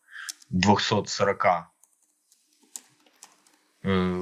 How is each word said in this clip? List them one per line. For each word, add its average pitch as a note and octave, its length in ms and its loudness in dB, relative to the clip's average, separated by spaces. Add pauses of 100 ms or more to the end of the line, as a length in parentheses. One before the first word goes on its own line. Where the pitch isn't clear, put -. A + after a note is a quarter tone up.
(500)
двохсот G2 580 2
сорока, G2 580 0 (2250)
е, F#2 380 0